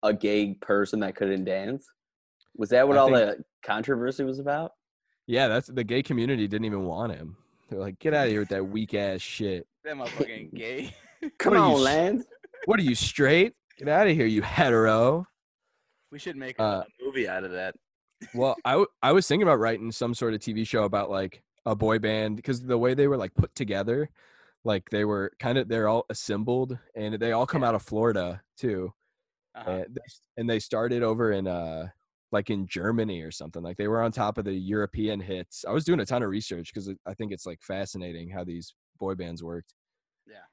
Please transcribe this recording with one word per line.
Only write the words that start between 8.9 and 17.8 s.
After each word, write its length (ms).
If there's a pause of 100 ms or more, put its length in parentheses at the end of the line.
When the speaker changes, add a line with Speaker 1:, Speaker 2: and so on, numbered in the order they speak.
Speaker 2:
ass 300
shit." 440 (180)
Speaker 3:
That 100
motherfucker 340
ain't 260
gay. 400 (220)
<laughs> 220
Speaker 1:
Come 160
Speaker 2:
What 80
are 80
you, 60
Speaker 1:
on, 40
Speaker 2:
s-, 40
Speaker 1:
Lance. 400 (420)
Speaker 2:
what 120
are 40
you, 120
straight? 600 (240)
Get 100
outta 240
here, 140
you 160
hetero. 840 (840)
Speaker 3:
We 60
should 180
make 220
a, 40
Speaker 2:
Uh, 220 (160)
Speaker 3:
a 60
movie 200
out 180
of 80
that. 220 (600)